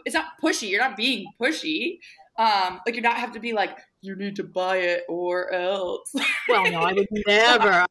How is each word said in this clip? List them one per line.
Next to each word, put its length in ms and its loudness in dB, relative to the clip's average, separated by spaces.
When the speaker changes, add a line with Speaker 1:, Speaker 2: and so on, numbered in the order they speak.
Speaker 1:
it's 100 -8
not 280 -2
pushy. 260 0
You're 120 0
not 160 0
being 440 -2
pushy. 580 -2
Um, 480 2
like, 100 -2
you 60 -4
not 160 2
have 160 -6
to 60 -12
be 140 -4
like, 240 -2
"You 140 -12
need 220 -6
to 60 -6
buy 340 -2
it 320 0
or 440 -4
else." 600 -4
<laughs> 100 -4
Speaker 2:
Well, 240 4
no, 100 -2
I 120 0
would 140 2
never, 440 6
I 200 6